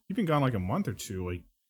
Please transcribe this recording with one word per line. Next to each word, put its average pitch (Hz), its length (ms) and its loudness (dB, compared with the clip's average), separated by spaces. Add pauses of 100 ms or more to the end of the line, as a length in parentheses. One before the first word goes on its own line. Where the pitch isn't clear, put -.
you've 190 80 -6
been 220 100 2
gone, 151 160 4
like, 127 140 2
a 98 40 0
month 110 280 0
or 104 60 -2
two. 92 360 -6
Like, 87 120 -4 (280)